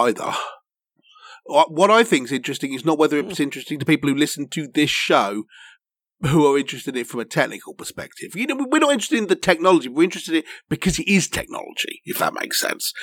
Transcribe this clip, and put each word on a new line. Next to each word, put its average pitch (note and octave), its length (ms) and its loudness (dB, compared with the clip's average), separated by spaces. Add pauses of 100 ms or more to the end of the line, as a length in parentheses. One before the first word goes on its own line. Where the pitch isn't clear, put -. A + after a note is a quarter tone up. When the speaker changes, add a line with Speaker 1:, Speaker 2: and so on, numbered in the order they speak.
Speaker 1:
either. - 320 0 (1120)
What, D#3 280 2
what F#3+ 180 4
I A3+ 140 6
think C#3 200 2
is A#2+ 60 -8
interesting C#3 420 -4
is B2+ 120 -8
not D#3+ 120 2
whether D3 220 2
it's F3 180 -6
Speaker 2:
Hmm. D3+ 60 0
Speaker 1:
interesting C#3 360 -6
to C3 60 -6
people C#3+ 240 2
who C3+ 60 2
listen C#3+ 360 -2
to D3+ 220 -6
this D3+ 160 2
show G#2+ 540 0 (800)
who D3+ 260 4
are C#3 100 4
interested C3+ 380 -6
in A#2+ 60 -2
it A#2+ 60 -8
from A#2+ 120 -8
a A2 60 -6
technical A2+ 480 -2
perspective. - 600 -14
You A3+ 140 -4
know, C4+ 80 -2 (160)
we're D#4 80 4
not C#4+ 140 4
interested A#3+ 240 0
in G#3 100 -2
the F#3 80 4
technology. E3+ 540 2
We're D3+ 160 4
interested E3+ 300 -6
in D#3+ 40 4
it D#3 60 -4 (240)
because - 300 0
it - 100 -4
is F#3+ 180 4
technology, - 760 -8
if - 140 -6
that - 140 0
makes - 280 -4
sense. - 420 -6